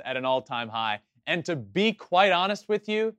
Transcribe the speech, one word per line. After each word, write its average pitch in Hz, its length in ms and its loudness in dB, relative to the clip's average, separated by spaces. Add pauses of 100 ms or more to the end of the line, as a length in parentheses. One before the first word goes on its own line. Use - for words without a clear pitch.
at 131 120 -4
an 127 80 -4
all-time 127 440 -2
high. 110 320 -2 (260)
And 165 180 -2
to 180 100 -2
be 147 380 0
quite 190 400 4
honest 190 360 -2
with 208 200 -2
you, 220 300 0